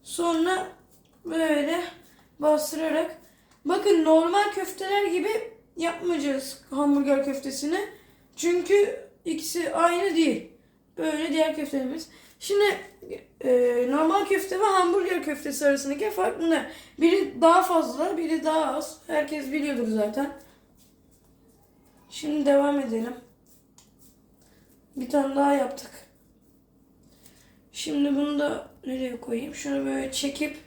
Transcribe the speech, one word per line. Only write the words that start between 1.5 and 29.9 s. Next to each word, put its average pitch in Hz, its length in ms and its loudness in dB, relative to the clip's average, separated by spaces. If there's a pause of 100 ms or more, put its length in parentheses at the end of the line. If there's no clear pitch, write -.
bastırarak. 302 800 0 (480)
Bakın 349 400 4
normal 339 460 4
köfteler 392 540 -2
gibi 359 240 0 (480)
yapmayacağız 330 920 -4
hamburger 277 560 2
köftesini. 285 540 -4 (560)
Çünkü 359 640 2 (260)
ikisi 330 500 -4
aynı 349 400 2
değil. 294 360 2 (460)
Böyle 311 360 -2
diğer 311 220 2
köftelerimiz. 277 540 -6 (300)
Şimdi, 403 380 2 (640)
e, 254 100 0 (380)
normal 320 360 2
köfte 370 340 -2
ve 415 60 2
hamburger 359 580 2
köftesi 294 440 -4
arasındaki 277 440 0
fark 359 300 -2
bunlar. 320 240 2 (340)
Biri 339 420 2
daha 339 220 8
fazla, 320 540 0
biri 320 260 -2
daha 311 320 0
az. - 220 -8 (100)
Herkes 302 440 -2
biliyordur 277 360 -2
zaten. 220 500 -2 (1700)
Şimdi 302 360 -2
devam 285 340 4
edelim. 233 360 -4 (1800)
Bir 254 140 -6
tane 277 260 0
daha 285 180 4
yaptık. - 380 -2 (1800)
Şimdi 285 440 0
bunu 294 240 0
da - 280 -4 (180)
nereye 254 360 -6
koyayım? 262 340 -6
Şunu 277 300 -4
böyle 269 260 -4